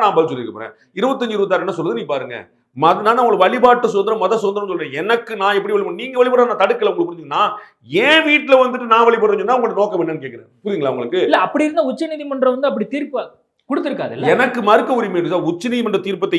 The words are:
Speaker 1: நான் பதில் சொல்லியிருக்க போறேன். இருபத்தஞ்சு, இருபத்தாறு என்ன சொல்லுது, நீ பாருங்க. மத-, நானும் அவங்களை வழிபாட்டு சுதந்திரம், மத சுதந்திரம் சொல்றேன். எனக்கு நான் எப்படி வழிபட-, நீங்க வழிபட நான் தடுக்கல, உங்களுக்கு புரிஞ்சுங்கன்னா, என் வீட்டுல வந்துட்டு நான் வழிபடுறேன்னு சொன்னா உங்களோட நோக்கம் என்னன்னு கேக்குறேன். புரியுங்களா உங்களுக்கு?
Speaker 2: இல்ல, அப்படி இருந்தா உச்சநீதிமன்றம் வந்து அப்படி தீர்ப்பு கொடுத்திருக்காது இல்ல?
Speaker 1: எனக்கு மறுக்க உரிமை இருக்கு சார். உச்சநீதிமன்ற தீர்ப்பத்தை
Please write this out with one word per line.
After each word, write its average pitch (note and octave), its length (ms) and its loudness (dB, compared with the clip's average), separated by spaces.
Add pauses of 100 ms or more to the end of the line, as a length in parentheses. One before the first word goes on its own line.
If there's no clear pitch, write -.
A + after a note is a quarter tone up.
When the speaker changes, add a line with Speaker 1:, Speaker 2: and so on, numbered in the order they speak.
Speaker 1:
நான் G3+ 140 2
பதில் - 160 2
சொல்லியிருக்க A2 260 -10
போறேன். A2 160 -14 (240)
இருபத்தஞ்சு, A#3+ 380 -2
இருபத்தாறு F#3+ 280 0
என்ன F#3+ 140 -4
சொல்லுது, A3+ 220 -4
நீ F#3 120 -10
பாருங்க. B2 240 -6 (400)
மத-, F3 300 2
நானும் A#3+ 160 2
அவங்களை G#3 220 2
வழிபாட்டு A#3+ 480 4
சுதந்திரம், G3 320 -2
மத F3+ 180 0
சுதந்திரம் G3+ 300 -4
சொல்றேன். D3+ 200 -6 (100)
எனக்கு A#3 300 -2 (100)
நான் G3+ 160 2
எப்படி G3+ 160 -2
வழிபட-, F#3 280 -2
நீங்க C4 180 -6
வழிபட B3+ 300 4
நான் F#3+ 120 0
தடுக்கல, G#3 280 2
உங்களுக்கு F3 180 -2
புரிஞ்சுங்கன்னா, E3+ 360 -4 (600)
என் D#4 240 4
வீட்டுல C4+ 320 4
வந்துட்டு A#3+ 320 0
நான் A#3 160 6
வழிபடுறேன்னு G#3 360 2
சொன்னா B3 140 2
உங்களோட A3 220 0
நோக்கம் F#3+ 240 0
என்னன்னு D#3 220 -6
கேக்குறேன். A2+ 240 -16 (160)
புரியுங்களா D3 280 -2
உங்களுக்கு? B2+ 360 -2
Speaker 2:
இல்ல, D4+ 160 4
அப்படி D4+ 220 0
இருந்தா D4+ 240 0
உச்சநீதிமன்றம் C#4+ 640 -2
வந்து C4+ 160 0
அப்படி - 220 -4
தீர்ப்பு C#4+ 300 -6 (460)
கொடுத்திருக்காது G3 440 -4
இல்ல? A#2+ 180 -4
Speaker 1:
எனக்கு A#3+ 340 0
மறுக்க B3+ 320 4
உரிமை G3 200 -4
இருக்கு E3+ 140 -2
சார். E3+ 180 -2
உச்சநீதிமன்ற A3 540 -2
தீர்ப்பத்தை F3 340 -2